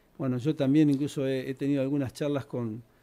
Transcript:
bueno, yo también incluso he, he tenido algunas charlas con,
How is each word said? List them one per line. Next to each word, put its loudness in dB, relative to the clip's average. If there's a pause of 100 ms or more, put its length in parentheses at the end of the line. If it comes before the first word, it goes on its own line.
(180)
bueno, -2
yo 0
también 4
incluso 0
he, -2
he -6
tenido 0
algunas -2
charlas -2
con, -6 (220)